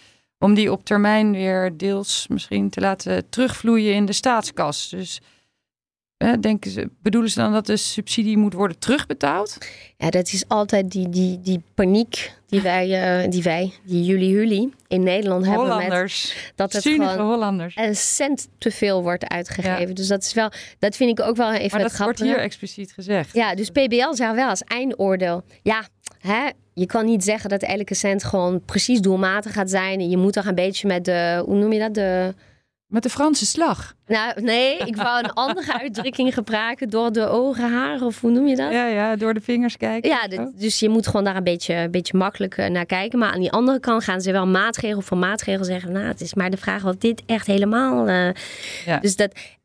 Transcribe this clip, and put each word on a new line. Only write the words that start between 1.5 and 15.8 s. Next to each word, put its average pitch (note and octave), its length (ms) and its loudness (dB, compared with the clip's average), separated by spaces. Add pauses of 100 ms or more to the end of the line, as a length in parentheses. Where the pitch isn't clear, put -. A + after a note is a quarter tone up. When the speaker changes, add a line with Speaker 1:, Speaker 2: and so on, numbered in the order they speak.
Speaker 1:
deels G3 520 -2
misschien G3 400 0
te F#3+ 100 -8
laten F#3 500 -2
terugvloeien A3+ 640 2
in G3+ 120 2
de G3+ 80 -2
staatskas. G#3 760 -2
Dus, F3+ 320 -10 (960)
hè, A#3 220 2
denken G#3 320 0
ze, G3 180 -6 (120)
bedoelen A3 280 2
ze F#3 100 -4
dan G#3+ 140 2
dat G#3+ 120 0
de G#3+ 120 0
subsidie G#3+ 600 0
moet G#3 160 4
worden F#3 260 -2
terugbetaald? D4 800 -2 (400)
Speaker 2:
Ja, D#3+ 120 0
dat F3+ 220 0
is F#3+ 160 -4
altijd G#3 440 2
die, F#3 180 -2
die, F#3 320 0
die F3+ 200 -2 (120)
paniek G#3 600 2 (140)
die G3 140 2
wij, F#3 600 2
eh, F#3 80 0
die F3+ 120 0
wij, F3 300 0 (100)
die F3 200 0
jullie, F#3 260 2
jullie G#3+ 440 2 (140)
in F#3 160 2
Nederland F#3 420 2
hebben A3 220 2
met A#3 60 0
Speaker 1:
Hollanders. F#3 840 -4